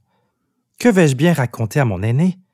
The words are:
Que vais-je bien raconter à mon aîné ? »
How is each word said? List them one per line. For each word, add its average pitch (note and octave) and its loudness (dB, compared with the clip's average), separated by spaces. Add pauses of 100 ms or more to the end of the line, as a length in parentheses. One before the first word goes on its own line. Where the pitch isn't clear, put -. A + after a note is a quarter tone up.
(800)
Que A#3+ 2
vais-je F3 2
bien D#3+ 2
raconter B2+ -4
à C#3 2
mon F#2+ -4
aîné ? » C#3 0 (160)